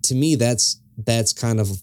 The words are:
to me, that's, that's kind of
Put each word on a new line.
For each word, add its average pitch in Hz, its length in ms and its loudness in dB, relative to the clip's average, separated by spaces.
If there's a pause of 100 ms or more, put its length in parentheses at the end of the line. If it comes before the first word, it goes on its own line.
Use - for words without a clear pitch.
to 127 120 -2
me, 151 200 2
that's, 117 460 0 (160)
that's 113 360 0
kind 117 260 -2
of 101 100 0 (140)